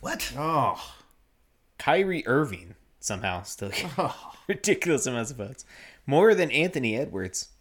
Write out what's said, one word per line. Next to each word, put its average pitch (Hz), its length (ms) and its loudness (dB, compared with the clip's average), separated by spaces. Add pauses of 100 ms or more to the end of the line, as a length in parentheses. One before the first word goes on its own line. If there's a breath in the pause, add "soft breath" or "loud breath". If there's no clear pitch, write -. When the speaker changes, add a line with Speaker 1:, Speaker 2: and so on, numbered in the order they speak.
Speaker 1:
What? 220 360 -6
Speaker 2:
Oh. 147 580 0 (840)
Speaker 3:
Kyrie 180 480 2
Irving 110 480 0 (240)
somehow 92 440 -4
still - 260 -8
getting - 280 -6
Speaker 2:
Oh. - 440 -4
Speaker 3:
<laughs> - 60 -20
ridiculous 160 600 2
amounts 120 240 -4
of 131 60 -14
votes. - 280 -10 (400 loud breath)
More 190 300 8
than 170 160 2
Anthony 139 440 0
Edwards. 95 540 -6 (120)